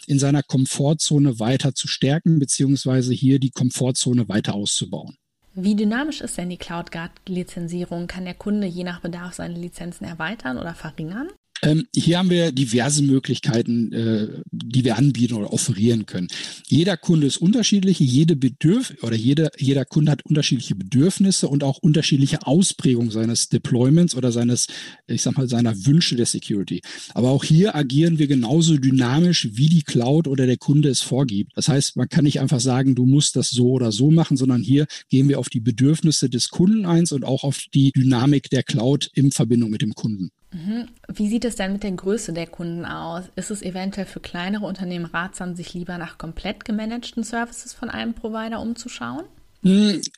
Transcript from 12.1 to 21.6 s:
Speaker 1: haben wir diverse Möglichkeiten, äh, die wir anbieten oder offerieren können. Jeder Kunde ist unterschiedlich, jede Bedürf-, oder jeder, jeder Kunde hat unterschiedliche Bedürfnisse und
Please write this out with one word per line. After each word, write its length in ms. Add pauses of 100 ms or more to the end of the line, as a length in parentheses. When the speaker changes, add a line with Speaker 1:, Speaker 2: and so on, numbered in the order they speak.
Speaker 1:
haben 120
wir 220
diverse 500
Möglichkeiten, 920
äh, 360 (220)
die 340
wir 140
anbieten 360
oder 180
offerieren 520
können. 240 (380)
Jeder 320
Kunde 280
ist 120
unterschiedlich, 600
jede 380
Bedürf-, 640
oder 140
jeder, 400
jeder 300
Kunde 260
hat 140
unterschiedliche 480
Bedürfnisse 760
und 160